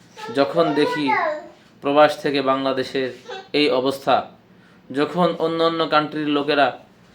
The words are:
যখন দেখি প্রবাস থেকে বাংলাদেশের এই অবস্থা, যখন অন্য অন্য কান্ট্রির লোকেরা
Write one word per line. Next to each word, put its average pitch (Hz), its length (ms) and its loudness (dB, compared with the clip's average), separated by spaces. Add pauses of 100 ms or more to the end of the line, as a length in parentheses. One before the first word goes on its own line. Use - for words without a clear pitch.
(360)
যখন 147 380 0
দেখি 147 360 0 (720)
প্রবাস 147 400 4
থেকে 143 200 -2
বাংলাদেশের 131 680 -2 (440)
এই 147 160 2
অবস্থা, 131 640 0 (600)
যখন 170 480 0
অন্য 165 240 0
অন্য 165 240 0
কান্ট্রির 151 400 0
লোকেরা 143 520 0 (360)